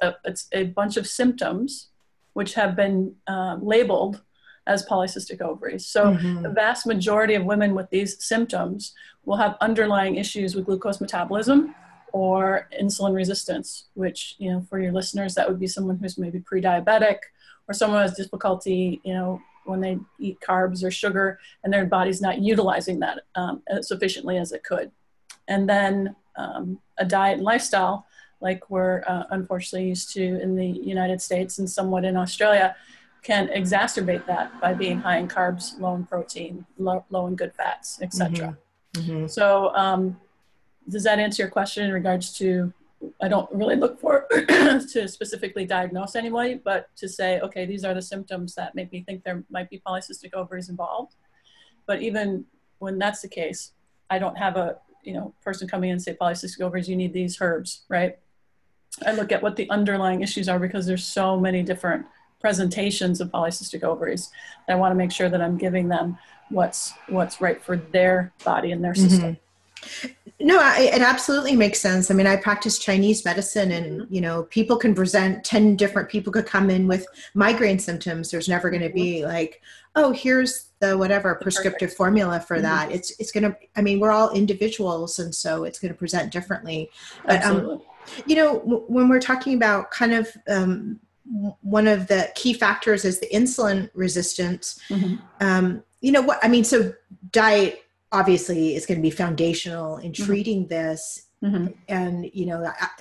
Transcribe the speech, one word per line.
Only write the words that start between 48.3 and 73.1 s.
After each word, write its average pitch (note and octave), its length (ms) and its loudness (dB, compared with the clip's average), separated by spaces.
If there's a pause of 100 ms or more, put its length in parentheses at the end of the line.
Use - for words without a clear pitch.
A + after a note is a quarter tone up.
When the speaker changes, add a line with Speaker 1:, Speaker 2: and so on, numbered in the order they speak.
Speaker 1:
that - 180 -10
make F3+ 160 -10
me F3+ 160 -14
think F#3+ 160 -12
there F3+ 280 -10
might F#3 200 -10
be F#3+ 160 -18
polycystic F#3 480 -10
ovaries F3+ 340 -10
involved." F3+ 460 -8 (720)
But G3 160 -4
even G3+ 420 -4 (360)
when F#3+ 180 -6
that's G#3 240 -2
the F#3+ 60 -16
case, - 440 -10 (380)
I F#3+ 80 0
don't F#3+ 180 -4
have F#3+ 200 -2
a, F3 220 -4 (260)
you F#3+ 100 -12
know, G3+ 180 -8 (120)
person F#3+ 240 -8
coming F#3 220 -2
in F3+ 40 0
and F3+ 80 -4
say, E3+ 180 -10
"Polycystic F3+ 400 -4
ovaries, F3+ 280 -4
you F#3 80 -2
need F3+ 160 -2
these F3+ 280 -4
herbs," F3 480 -4
right? F3+ 300 -2 (880)
I A3 60 0
look G#3 180 -2
at G3+ 120 0
what G#3 120 -2
the G3 160 -6
underlying G3 520 0
issues F#3+ 260 -4
are F3+ 100 2
because F3+ 280 -4
there's F#3 180 -2
so F#3+ 340 0
many F#3 240 2
different F#3 440 -4 (340)
presentations F#3+ 800 0
of F3 80 -6
polycystic F3 560 -4
ovaries. - 460 -4 (360)
And F#3 100 2
I F#3 40 2
wanna F#3 160 4
make F3+ 160 0
sure F#3 160 0
that F3 120 0
I'm E3+ 160 0
giving F3+ 320 0
them F3 300 -2 (320)
what's, - 420 -2 (160)
what's F#3 320 -2
right F3 220 0
for F3+ 140 -4
their F3+ 560 2 (120)
body - 280 0
and E3+ 100 -4
their F3 140 0
system. F3 400 6
Speaker 2:
Mm-hmm. - 720 -16 (320)
No, F4 200 8
I, C4 320 6
it B3+ 100 6
absolutely C4 520 2
makes G#3 240 4
sense. F#3 320 2
I G3 40 4
mean, F#3+ 120 6
I G3 80 6
practice G#3 460 0
Chinese G3+ 440 4